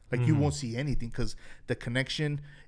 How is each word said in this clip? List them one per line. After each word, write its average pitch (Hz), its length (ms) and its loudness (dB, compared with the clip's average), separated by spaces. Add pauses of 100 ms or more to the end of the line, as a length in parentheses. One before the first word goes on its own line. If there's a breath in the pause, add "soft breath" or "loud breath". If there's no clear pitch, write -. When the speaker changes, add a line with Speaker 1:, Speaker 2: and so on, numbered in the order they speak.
(120)
Speaker 1:
Like, 123 100 2
you 123 120 6
Speaker 2:
Mm-hmm. 143 80 4
Speaker 1:
won't 147 140 4
see 113 220 -4
anything 131 340 0
'cause 113 240 0 (320 loud breath)
the 120 80 0
connection 143 680 -2 (260 loud breath)